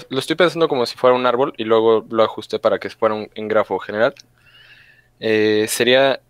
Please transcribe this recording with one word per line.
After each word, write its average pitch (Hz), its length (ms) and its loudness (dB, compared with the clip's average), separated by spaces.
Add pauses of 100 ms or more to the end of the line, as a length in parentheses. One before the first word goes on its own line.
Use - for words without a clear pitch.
(100)
lo 131 80 -4
estoy 156 180 -4
pensando 165 320 2
como 127 160 -2
si - 120 -8
fuera 127 200 4
un 127 100 -2
árbol 123 300 0
y 110 80 -8
luego 110 460 2
lo 113 120 0
ajusté 107 360 -4
para 101 200 0
que 98 120 -10
fuera 110 240 -2
un, 104 220 -10
un 107 120 -10
grafo 104 300 0
general. 110 360 -4 (1040)
Eh, 107 480 0
sería 127 600 2